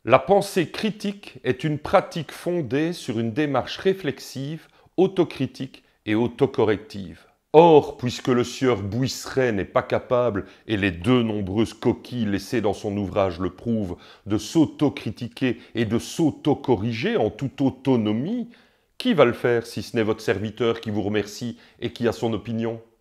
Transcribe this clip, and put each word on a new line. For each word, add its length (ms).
La 160
pensée 500
critique 760
est 180
une 160
pratique 540
fondée 580
sur 280
une 120
démarche 460
réflexive, 880
autocritique 840
et 80
autocorrective. 1080
Or, 420
puisque 320
le 160
sieur 400
Buisseret 720
n'est 120
pas 160
capable, 640
et 80
les 160
deux 320
nombreuses 500
coquilles 520
laissées 360
dans 120
son 240
ouvrage 420
le 100
prouvent, 460
de 120
s'autocritiquer 1200
et 120
de 120
s'autocorriger 1160
en 140
toute 320
autonomie, 880
qui 140
va 100
le 80
faire 340
si 160
ce 140
n'est 80
votre 160
serviteur 640
qui 80
vous 140
remercie 540
et 140
qui 120
a 60
son 220
opinion ? 480